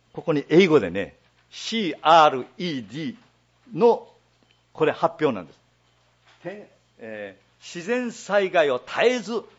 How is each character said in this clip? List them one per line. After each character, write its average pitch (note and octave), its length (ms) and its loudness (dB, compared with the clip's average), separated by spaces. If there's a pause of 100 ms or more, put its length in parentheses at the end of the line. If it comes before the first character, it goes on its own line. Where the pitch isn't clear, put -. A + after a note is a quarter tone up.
(140)
こ D3+ 100 -14
こ D#3+ 100 -2
に C#3+ 160 -2
英 F3 180 6
語 D#3 120 6
で F2+ 120 -2
ね、 F#2 240 -8 (340)
シ G#3+ 420 -6
ー - 100 -10
ア D#3 260 8
ー D3 40 2
ル B2+ 160 -6 (100)
イ E3+ 220 -6
ー G#2 80 -12
デ G#2 60 -18
ィ C#3+ 220 -10 (580)
ー - 40 -12
の、 A3+ 300 2 (640)
こ D#3 120 -2
れ D3 60 2
発 E3 340 -2
表 B2+ 100 0
な F#2 60 -8
ん D#2 60 -16
で - 60 -20
す。 - 60 -20 (840)
天-、 G3 240 -14 (320)
え G#2+ 380 -16
ー、 - 380 -20
自 E3+ 100 -14
然 A#3+ 260 -4
災 G3 400 -2
害 D#3+ 180 2
を B2 100 -2
絶 - 220 -6
え B3 180 2
ず G3+ 140 -8
ウ G3+ 100 -4 (160)